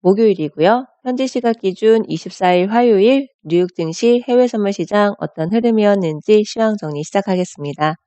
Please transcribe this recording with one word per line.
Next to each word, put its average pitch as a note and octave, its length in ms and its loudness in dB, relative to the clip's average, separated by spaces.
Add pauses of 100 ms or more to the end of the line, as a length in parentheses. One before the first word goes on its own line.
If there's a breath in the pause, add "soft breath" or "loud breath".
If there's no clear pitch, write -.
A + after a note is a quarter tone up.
목요일이고요. G3 840 2 (180)
현지 B3+ 240 -4
시각 A#3+ 320 -2
기준 A3 480 2
이십사 F3+ 460 -2
일 F3+ 180 0
화요일 A#3+ 560 2 (160)
뉴욕 F3 320 0
증시, A#3 520 0
해외 B3 200 2
선물 G#3 240 -2
시장 G3+ 480 0
어떤 D#3+ 340 -6
흐름이었는지 G#3+ 920 2
시황 A3 320 -2
정리 D3+ 260 -8
시작하겠습니다. D#3 920 -4 (120)